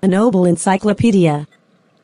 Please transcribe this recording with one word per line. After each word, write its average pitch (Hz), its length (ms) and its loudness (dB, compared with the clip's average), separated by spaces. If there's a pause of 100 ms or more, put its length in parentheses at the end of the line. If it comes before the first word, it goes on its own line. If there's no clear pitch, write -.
A 190 60 0
noble 190 360 0
encyclopedia. 185 1040 0 (540)